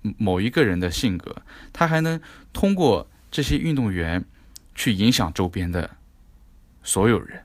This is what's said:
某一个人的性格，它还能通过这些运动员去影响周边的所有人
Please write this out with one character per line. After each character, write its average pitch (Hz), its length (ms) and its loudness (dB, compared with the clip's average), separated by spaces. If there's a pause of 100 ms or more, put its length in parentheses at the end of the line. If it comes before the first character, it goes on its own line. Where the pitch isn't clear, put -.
(180)
某 92 220 0
一 107 100 0
个 156 140 2
人 92 160 2
的 90 100 0
性 92 280 -2
格， - 180 -10 (380)
它 170 140 2
还 160 140 2
能 160 180 -2 (340)
通 202 200 2
过 143 360 2 (200)
这 147 140 -2
些 143 140 0
运 160 180 0
动 117 160 0
员 87 320 -2 (500)
去 - 200 -2
影 104 180 4
响 98 220 0
周 90 160 0
边 87 200 -4
的 87 280 -6 (840)
所 101 280 2
有 107 100 4
人 - 260 -14